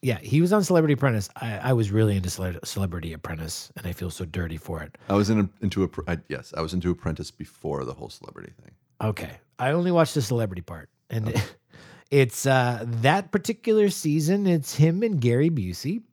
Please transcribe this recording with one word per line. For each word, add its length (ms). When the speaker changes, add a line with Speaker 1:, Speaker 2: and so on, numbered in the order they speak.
Speaker 1:
Yeah, 180
he 200
was 140
on 100
Celebrity 300
Apprentice. 440
I, 200
I 160
was 180
really 240
into 140
Cele-, 340
Celebrity 480
Apprentice, 640
and 120
I 40
feel 200
so 120
dirty 340
for 260
it. 120
Speaker 2:
I 60
was 160
in 80
a, 100
into 220
a, 60
I, 120
yes, 260
I 60
was 140
into 160
Apprentice 400
before 540
the 80
whole 160
celebrity 520
thing. 100
Speaker 1:
Okay. 300
I 140
only 200
watched 220
the 80
celebrity 400
part. 280
And 200
Speaker 2:
Okay. 120
Speaker 1:
<laughs> 360
it's, 340
uh, 400
that 300
particular 580
season, 560
it's 300
him 260
and 180
Gary 300
Busey. 640